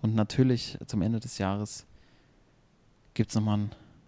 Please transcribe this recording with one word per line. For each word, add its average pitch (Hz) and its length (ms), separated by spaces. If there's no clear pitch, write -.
und 110 140
natürlich 123 720
zum 104 160
Ende 110 180
des - 180
Jahres 101 480
gibt's - 220
nochmal 107 220
ein, 104 140